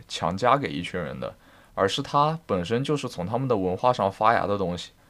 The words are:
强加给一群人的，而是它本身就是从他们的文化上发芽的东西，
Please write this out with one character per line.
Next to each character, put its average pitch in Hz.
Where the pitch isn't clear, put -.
强 85
加 120
给 131
一 76
群 87
人 67
的， 62
而 98
是 139
它 147
本 92
身 117
就 147
是 135
从 87
他 110
们 131
的 123
文 92
化 127
上 98
发 110
芽 101
的 101
东 87
西， -